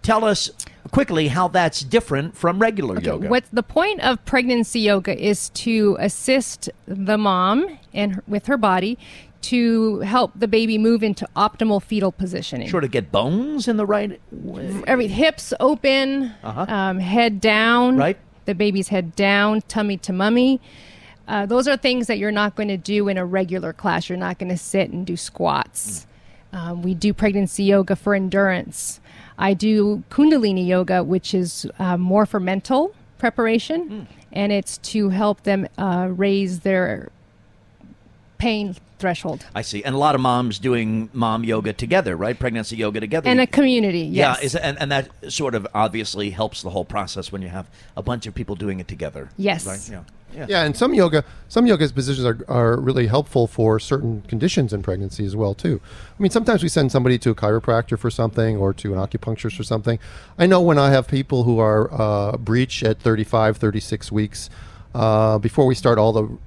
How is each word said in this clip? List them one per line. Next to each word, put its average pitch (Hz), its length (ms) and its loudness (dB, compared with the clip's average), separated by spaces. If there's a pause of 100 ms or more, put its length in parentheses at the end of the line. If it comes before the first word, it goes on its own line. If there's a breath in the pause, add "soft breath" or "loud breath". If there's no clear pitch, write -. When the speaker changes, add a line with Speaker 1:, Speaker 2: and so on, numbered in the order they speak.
Speaker 1:
tell 220 220 2
us - 260 0 (420 loud breath)
quickly 160 360 2
how 175 200 0
that's 170 320 0
different 139 560 -2
from 180 240 0
regular 196 380 0
Speaker 2:
Okay, 165 80 -4
Speaker 1:
yoga. 160 220 -4
Speaker 2:
what's 247 200 0
the 226 140 -2
point 370 400 0
of 254 220 0
pregnancy 247 560 0
yoga 196 400 2
is - 300 0
to 214 480 2
assist - 720 -2 (160)
the 202 320 -2
mom 214 600 2 (140)
and 202 240 -2
her, 202 120 -10
with 202 180 -4
her 277 100 0
body 202 400 0 (460 loud breath)
to 226 580 2
help 214 360 0
the 214 120 0
baby 220 300 2
move 220 240 4
into 214 240 -2 (100)
optimal 208 460 0
fetal 196 300 -2
positioning. 175 560 -6
Speaker 1:
Sort 175 160 0
of 127 60 -4
get 101 220 -2
bones 208 560 0
in 226 80 0
the 214 100 0
right 208 340 -2 (120)
way. - 540 -10
Speaker 2:
Every, 247 220 2
hips 269 520 0
open, 269 720 2 (120)
Speaker 1:
Uh-huh. 117 240 -4
Speaker 2:
um, 190 320 -2
head 208 400 2
down. 233 560 4
Speaker 1:
Right. 185 220 2 (260)
Speaker 2:
The 202 100 -2
baby's 196 340 0
head 180 280 -2
down, 202 520 2
tummy 208 300 -2
to - 140 -6
mummy. 240 480 4 (680 loud breath)
Uh, 202 180 -2
those 240 200 2
are 277 100 2
things 247 300 0
that 214 120 0
you're 208 120 -2
not 208 240 0
gonna 202 220 -4
do 202 320 0
in 190 100 0
a 185 80 -2
regular 180 460 -2
class. 170 360 -2
You're 180 100 -4
not 180 200 -6
gonna 180 180 -4
sit - 340 -2
and 175 140 -6
do 175 120 -6
squats. - 880 -4 (460 soft breath)
Speaker 1:
Mm. 190 60 -10
Speaker 2:
Um, 175 240 -8
we 185 120 -2
do 202 180 0
pregnancy 202 520 0
yoga 196 320 4
for 202 180 0
endurance. 190 840 -2 (380 loud breath)
I 196 140 2
do 208 580 2
Kundalini 220 560 4
yoga, 180 380 2
which 180 300 -2
is, 180 320 -2 (120)
uh, 180 200 0
more 190 280 4
for 208 140 -2
mental 254 540 0 (240)
preparation, 240 720 0
Speaker 1:
Mm. 202 160 -12 (260 loud breath)
Speaker 2:
and 202 200 0
it's - 260 -2
to 208 320 0
help 208 320 0
them, 196 240 0 (100)
uh, 180 340 -2
raise 190 500 0
their 185 500 -2 (1300)
pain 208 380 -2 (220)
threshold. 175 460 -4 (100)
Speaker 1:
I 113 80 -6
see. 104 220 -8
And 131 100 -2
a 139 40 0
lot 147 160 4
of 131 60 2
moms 123 380 0
doing 110 540 -2
mom 113 320 -2
yoga 110 280 -2
together, 117 440 -2
right? 110 220 -4
Pregnancy 117 380 -6
yoga 107 240 -4
together. 156 280 -4
Speaker 2:
And 254 120 4
a 254 60 2
community, 233 540 2
Speaker 1:
Yeah, 143 400 2
Speaker 2:
yes. - 20 -2
Speaker 1:
is, 135 140 -2
and, 151 240 -4
and 143 120 -4
that 135 160 -2 (200)
sort 131 260 -4
of 101 200 -4
obviously 104 560 -2
helps 107 320 -6
the 92 80 -8
whole 90 140 -4
process 95 480 -8
when 98 100 -8
you 90 60 -10
have 90 180 -10 (300 soft breath)
a 107 60 -8
bunch 120 240 -4
of 104 80 -12
people 98 220 -6
doing 95 240 -6
it 87 80 -14
together. 73 480 -10
Speaker 2:
Yes. 190 300 -4
Speaker 1:
Right? 95 240 -10
Yeah. 95 100 -14 (340)
Yeah. 139 160 -12
Speaker 3:
Yeah, 175 140 2
and 147 120 0
some 262 160 2
yoga, 165 320 4 (240 loud breath)
some 240 180 4
yoga 156 220 4
positions 131 380 -2
are, 117 120 0 (100)
are 120 300 2
really 127 280 2
helpful 120 400 2
for 110 320 2
certain 117 500 -4
conditions 123 460 0
in 95 80 -4
pregnancy 98 420 -4
as 98 100 -4
well, 104 200 0
too. 143 260 -2 (380 loud breath)
I 202 40 0
mean, 190 80 4
sometimes 226 320 2
we 170 60 0
send 139 240 2
somebody 127 280 4
to 120 100 2
a 107 40 2
chiropractor 113 640 0
for 117 120 -2
something 113 460 0
or 98 180 0
to 101 180 -6
an 92 60 -2
acupuncturist 104 580 -6
for 104 60 -8
something. 113 360 -2 (400 loud breath)
I 175 80 6
know 185 140 6
when 170 180 6
I 139 120 6
have 131 180 4
people 135 360 0
who 117 140 4
are, 107 340 4
uh, 107 440 0
breech 117 460 -2
at 110 160 2
thirty-five, 110 580 2
thirty-six 104 560 -4
weeks, 107 380 -4 (440 loud breath)
uh, 110 440 4
before 113 260 2
we 127 100 4
start 120 220 2
all 110 160 4
the 107 160 0 (180)